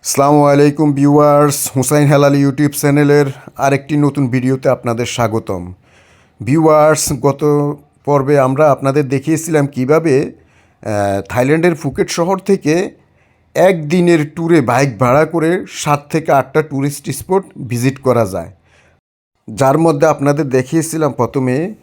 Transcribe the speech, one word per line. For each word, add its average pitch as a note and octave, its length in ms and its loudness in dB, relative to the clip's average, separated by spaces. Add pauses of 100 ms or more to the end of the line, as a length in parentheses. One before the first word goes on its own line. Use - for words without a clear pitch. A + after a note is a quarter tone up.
আসসালামু D3 400 2
আলাইকুম D3 480 4
ভিউয়ার্স, C#3+ 640 2 (180)
হুসাইন D3 360 0
হেলাল C#3+ 220 4
YouTube C#3+ 460 0
চ্যানেলের C#3+ 460 2 (300)
আরেকটি C#3 400 -2
নতুন C#3+ 320 0
ভিডিওতে C3 400 -2
আপনাদের A#2+ 380 -2
স্বাগতম। A2 560 -4 (760)
ভিউয়ার্স, D3+ 640 2 (220)
গত C#3 160 -2 (600)
পর্বে C#3+ 340 0
আমরা C3+ 260 2 (100)
আপনাদের C#3 340 -2
দেখিয়েছিলাম D3+ 580 -2
কিভাবে, C#3+ 480 0 (120)
আহ, - 920 -6 (100)
থাইল্যান্ডের D#3+ 460 0
ফুকেট D3 360 -6
শহর F3 280 -2
থেকে F#3+ 360 -2 (800)
একদিনের E3+ 680 2 (140)
ট্যুরে E3 260 2
বাইক B2+ 380 0
ভাড়া C3 260 2
করে D#3+ 260 -2 (320)
সাত D3 180 -2 (120)
থেকে D#3+ 200 -4
আটটা C#3 300 0
টুরিস্ট C#3+ 480 -6
স্পট F#3+ 320 -4 (280)
ভিজিট B2 280 -2
করা B2 280 0
যায়, F2+ 240 -10 (1000)
যার C3+ 300 0
মধ্যে D#3+ 360 2
আপনাদের D3 340 -2
দেখিয়েছিলাম D3+ 640 -2
প্রথমে B2+ 440 -2 (260)